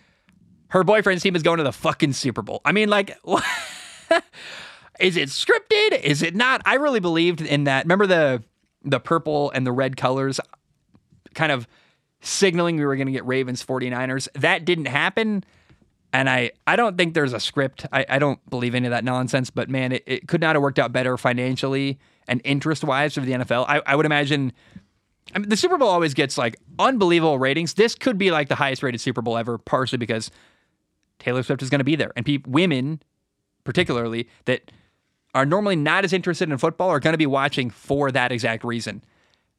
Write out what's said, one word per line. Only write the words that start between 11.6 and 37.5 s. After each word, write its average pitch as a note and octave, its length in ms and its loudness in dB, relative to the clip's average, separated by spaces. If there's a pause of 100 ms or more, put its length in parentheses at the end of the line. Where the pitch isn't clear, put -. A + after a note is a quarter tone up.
signaling F3 540 2
we D3 100 0
were C#3 100 0
gonna C3+ 140 -2
get B2 160 -4
Ravens B2+ 360 -2
forty-niners? B2+ 720 -4
That E3 300 0
didn't D#3+ 220 0
happen. F#3+ 580 -2 (680)
And C3+ 160 2
I, B2 220 0 (160)
I D#3+ 80 2
don't G3+ 240 0
think E3 160 0
there's D3 180 0
a A2+ 60 -4
script. - 540 -4
I, C3 160 0
I C3+ 100 0
don't C#3+ 220 0 (100)
believe B2 240 -4
any B2 140 0
of - 20 -2
that A#2 140 -2
nonsense, B2+ 440 -2
but - 220 -6
man, C3 220 -2
it, B2+ 140 -4
it B2+ 200 -6
could F3+ 140 0
not D#3 160 2
have C#3+ 60 2
worked C#3 180 0
out A#2+ 100 0
better B2+ 260 0
financially C3+ 840 -2 (260)
and B2 160 -2
interest-wise C#3+ 720 0
for D3 60 -4
the C3 120 -2
N B2+ 100 -2
F A#2+ 100 -2
L. A#2+ 160 2
I, D3 180 2
I C#3 80 2
would D3+ 120 2
imagine, D3 460 0 (840)
I - 20 0
mean, G#3 100 -4
the G#3+ 80 2
Super F4 220 2
Bowl C4+ 80 4
always E3+ 260 2
gets, C#3 240 0
like, A#2+ 200 -2 (240)
unbelievable F3 580 4
ratings. C#3 360 0
This A3+ 200 4
could A#3 240 0
be, F#3 140 2
like, D3+ 160 0
the - 80 0
highest C3+ 260 -2
rated B2 180 -2
Super B2 220 -2
Bowl A#2 160 -2
ever, A#2 180 -4
partially C3 420 -2
because A2+ 340 -4 (880)
Taylor B2+ 240 -2
Swift C#3 180 -2
is C3 80 -6
gonna C#3 140 2
be D3 100 2
there. B2+ 220 -2
And A#2+ 100 -4
peop-, C#3 200 -2
women, C#3+ 540 0 (640)
particularly, A#2 640 -2 (180)
that - 260 -4 (640)
are C3 120 4
normally G3 300 2
not D#3+ 280 2
as F3+ 80 0
interested F3+ 380 -2
in C#3 80 -2
football E3 300 0
are D3+ 120 2
gonna D#3+ 180 2
be D#3 80 2
watching C3+ 440 0